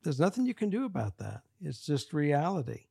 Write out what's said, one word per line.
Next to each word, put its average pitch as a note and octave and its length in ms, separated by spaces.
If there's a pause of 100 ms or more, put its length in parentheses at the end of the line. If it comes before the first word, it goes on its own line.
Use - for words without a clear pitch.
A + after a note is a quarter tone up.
there's C#3+ 180
nothing G3+ 260
you B3 80
can G#3 160
do A#3 140
about B2 340
that. G#2 240 (200)
It's C#3+ 220
just C#3+ 280
reality. D3 800